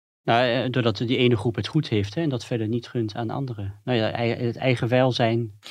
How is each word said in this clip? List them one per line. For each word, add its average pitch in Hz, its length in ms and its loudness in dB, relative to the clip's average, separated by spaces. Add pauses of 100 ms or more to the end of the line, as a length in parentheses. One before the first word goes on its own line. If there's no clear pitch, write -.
(220)
Nou, 120 420 2
eh, 127 60 -2
doordat 120 260 0
die 120 200 0
ene 123 200 6
groep 113 180 -2
het 104 120 -4
goed - 220 0
heeft, 101 260 0
hè, 165 80 -2
en 165 60 0
dat 123 160 -4
verder 110 240 -2
niet 120 200 -4
gunt 110 260 -4
aan 113 160 -4
anderen. 107 540 -8
Nou 127 140 0
ja, 110 120 2
ei-, 120 360 -2
het 113 100 -2
eigen 123 320 0
welzijn 117 680 2 (120)